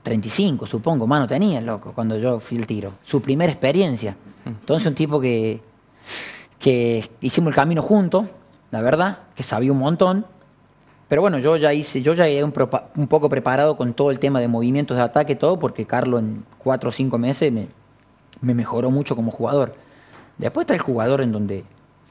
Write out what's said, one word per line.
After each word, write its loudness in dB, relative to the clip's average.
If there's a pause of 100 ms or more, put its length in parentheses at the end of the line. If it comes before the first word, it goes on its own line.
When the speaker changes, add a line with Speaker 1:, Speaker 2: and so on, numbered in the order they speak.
Speaker 1:
treinta -2
y -8
cinco, 0
supongo, 0
más 4
no 0
tenía 0
el -6
loco, -8
cuando -2
yo 0
fui -8
el -4
tiro. -6
Su 0
primera 2
experiencia. 0 (280)
Speaker 2:
Mm. -10
Speaker 1:
Entonces -2
un -2
tipo 0
que, 0 (960)
que 2 (120)
hicimos 2
el -2
camino 2
juntos, 2 (440)
la -4
verdad, 0 (160)
que -6
sabía 0
un 2
montón. 2 (840)
Pero 2
bueno, 2
yo 2
ya 4
hice, -2
yo 4
ya 4
llegué 2
un -2
propa-, -2 (100)
un 0
poco 4
preparado 2
con -2
todo 2
el -2
tema 0
de 0
movimientos 0
de 2
ataque, 0
todo, 0
porque -4
Carlos 0
en -6 (140)
cuatro -2
o -4
cinco -2
meses 0
me, -4 (720)
me 0
mejoró -2
mucho 0
como -4
jugador. -2 (640)
Después -2
está 0
el -2
jugador 0
en 0
donde, -4 (460)